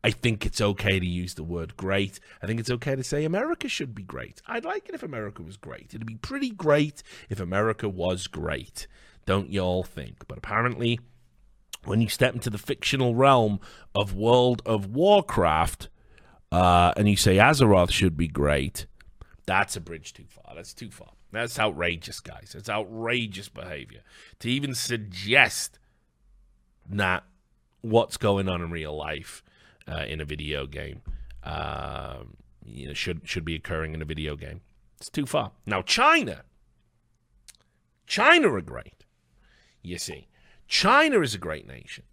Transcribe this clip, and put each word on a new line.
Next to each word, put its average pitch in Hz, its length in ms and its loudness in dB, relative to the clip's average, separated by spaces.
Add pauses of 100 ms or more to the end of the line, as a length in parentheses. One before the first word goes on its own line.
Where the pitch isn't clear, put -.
I 110 80 4
think 113 340 0
it's - 160 -2
okay 101 380 2
to 90 60 -2
use 87 280 -4
the 78 100 -10
word 82 340 -8
great. 95 420 -2 (240)
I - 20 -8
think 113 140 -2
it's 113 100 -6
okay 123 260 -2
to 131 80 -6
say 147 220 -2
America 262 420 -2
should 131 280 -6
be 101 80 -12
great. 64 420 -12
I'd 233 200 -8
like 392 220 -8
it 392 60 -14
if - 80 -10
America 110 400 -10
was 90 160 -16
great. - 380 -16
It'd 113 100 -10
be 113 120 -10
pretty 269 340 -6
great 151 500 2 (260)
if 98 120 -6
America 104 500 0
was 92 380 -2
great, - 580 -8 (400)
don't 98 240 0
you 98 120 -2
all 90 200 0
think? - 460 -12
But - 100 -14
apparently, 117 600 -2 (840)
when 104 160 2
you 110 80 2
step 127 260 0
into 120 160 -4
the 104 80 -6
fictional 127 560 0
realm 120 440 6 (360)
of 101 180 -2
World 120 500 4
of 107 220 0
Warcraft, 104 1040 2 (600)
uh, 87 440 6
and 104 140 4
you 101 60 6
say 95 220 6
Azeroth 107 520 8
should 87 260 2
be 82 120 0
great, 71 580 0 (640)
that's 95 280 0
a 95 60 -10
bridge 80 320 -14
too - 140 -20
far. - 260 -20
That's 82 200 -16
too 110 180 -14
far. - 220 -20 (180)
That's 113 260 -4
outrageous, 87 600 -2
guys. - 360 -18
It's 104 140 -12
outrageous 110 800 -4
behavior. 71 520 -14 (380)
To 113 100 -6
even 135 260 -2
suggest 107 1040 0 (1080)
that 92 360 0 (580)
what's 113 360 2
going 98 320 2
on 87 120 -2
in 85 80 -6
real 78 260 -6
life, 76 480 -8 (440)
uh, 80 200 -6
in 78 120 -6
a 76 60 -6
video 73 420 -6
game, 71 340 -12 (420)
um, 71 920 -8 (300)
you 64 220 -14
know, 71 60 -10
should, 82 300 -6
should 80 220 -6
be 80 100 -4
occurring 80 380 -6
in 80 80 -8
a 76 40 -6
video 76 300 -6
game. 76 260 -14 (360)
It's - 120 -16
too 147 160 -4
far. 135 280 -2 (120)
Now, 98 160 0
China. 254 600 2 (1600)
China 262 480 6
are 95 80 -2
great, - 440 -14 (760)
you 87 160 -8
see. 73 300 -10 (400)
China 262 540 4
is 117 140 -2
a - 20 -8
great 78 300 -8
nation. - 460 -18